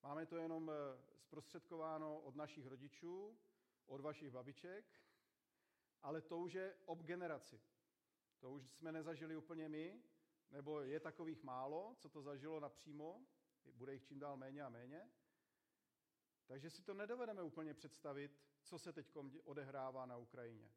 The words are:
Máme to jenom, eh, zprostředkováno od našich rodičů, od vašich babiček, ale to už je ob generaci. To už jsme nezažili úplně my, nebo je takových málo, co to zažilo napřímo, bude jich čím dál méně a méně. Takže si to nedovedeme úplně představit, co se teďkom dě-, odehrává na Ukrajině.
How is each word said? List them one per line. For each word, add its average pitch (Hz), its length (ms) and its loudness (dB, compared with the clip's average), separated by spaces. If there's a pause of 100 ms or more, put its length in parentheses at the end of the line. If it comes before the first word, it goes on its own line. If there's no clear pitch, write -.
Máme 147 220 6
to 170 120 2
jenom, 165 340 6
eh, 139 320 4 (140)
zprostředkováno 156 1000 0
od 135 160 -6
našich 147 320 -2
rodičů, 170 720 -4 (460)
od 139 160 -2
vašich 151 300 2
babiček, 143 540 -6 (1160)
ale 151 200 4
to 165 160 0
už 175 160 4
je 185 220 2 (100)
ob 170 140 0
generaci. 165 640 0 (760)
To 131 120 -6
už 139 200 -4
jsme 160 200 -2
nezažili 160 460 2
úplně 160 320 0
my, 170 340 0 (460)
nebo 143 320 2
je 139 180 4
takových 160 440 -2
málo, 143 560 2
co 151 100 -10
to 151 120 -6
zažilo 143 380 0
napřímo, 151 680 -4 (480)
bude 131 200 -2
jich 135 100 -4
čím 139 160 -8
dál 139 180 0
méně 135 260 -2
a 131 60 0
méně. 131 400 -6 (1400)
Takže 135 240 -6
si 165 120 -12
to 196 120 0
nedovedeme 208 500 2
úplně 156 300 0
představit, 143 680 -2 (240)
co 175 160 -6
se 170 140 -4
teďkom 139 360 -4
dě-, 147 120 -8
odehrává 135 640 0
na 123 120 -2
Ukrajině. 117 600 -6